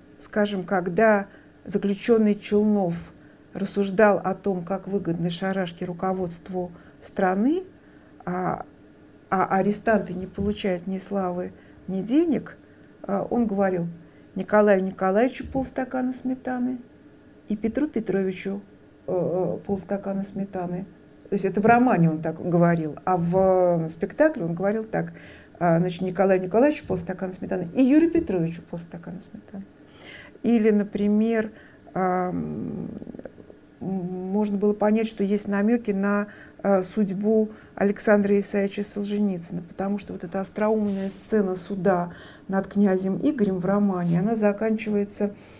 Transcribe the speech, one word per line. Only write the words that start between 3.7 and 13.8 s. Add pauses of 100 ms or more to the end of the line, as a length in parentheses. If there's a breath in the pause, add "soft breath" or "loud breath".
о
том,
как
выгодны
шарашки
руководству (300 loud breath)
страны, (600 loud breath)
а, (680)
а (140)
арестанты
не
получают
ни
славы, (360 loud breath)
ни
денег, (460 loud breath)
а,
он
говорил: (480 loud breath)